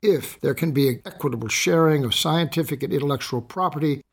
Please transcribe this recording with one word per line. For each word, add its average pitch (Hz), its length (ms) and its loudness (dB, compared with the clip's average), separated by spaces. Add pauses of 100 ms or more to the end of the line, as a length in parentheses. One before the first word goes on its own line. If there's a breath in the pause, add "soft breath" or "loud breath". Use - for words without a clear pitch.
if 185 380 0
there 143 120 0
can 165 180 -2
be 139 160 4
an 120 160 0
equitable 117 440 -6
sharing 160 580 2
of 110 80 0
scientific 151 680 0
and 135 100 -4
intellectual 139 480 -2
property 147 720 -2